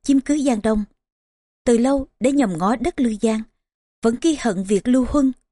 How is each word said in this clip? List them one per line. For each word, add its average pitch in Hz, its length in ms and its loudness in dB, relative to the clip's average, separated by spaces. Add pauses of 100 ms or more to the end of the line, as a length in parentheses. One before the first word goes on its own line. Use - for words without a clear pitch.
chiếm 277 180 2
cứ 285 240 -2
Giang 233 180 0
Đông, 214 220 0 (800)
từ 240 140 4
lâu 269 280 0 (140)
đã 240 100 2
nhòm 254 280 0
ngó 185 180 0
đất 302 240 -4
Lư 240 220 0
Giang, 220 200 0 (600)
vẫn 233 200 2
ghi 320 180 2
hận 196 240 -2
việc 196 240 0
Lưu 247 200 2
Huân 269 240 2 (200)